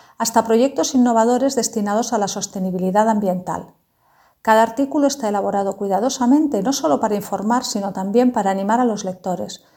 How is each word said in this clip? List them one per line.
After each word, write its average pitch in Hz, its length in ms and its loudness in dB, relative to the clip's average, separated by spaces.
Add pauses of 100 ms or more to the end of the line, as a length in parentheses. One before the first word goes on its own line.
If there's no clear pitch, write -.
(180)
hasta 226 260 0
proyectos 254 500 0
innovadores 247 600 2
destinados 226 580 -2
a 226 60 0
la 202 100 0
sostenibilidad 190 800 -2
ambiental. 185 680 -2 (680)
Cada 220 200 6
artículo 277 440 0
está 277 220 -2
elaborado 196 480 -2
cuidadosamente, 240 880 2
no 247 100 0
solo 277 280 0
para 208 160 0
informar, 208 480 -2
sino 196 280 -6
también 214 400 2
para 196 180 0
animar 196 300 0
a 254 40 2
los - 200 -2
lectores, 185 600 -8 (120)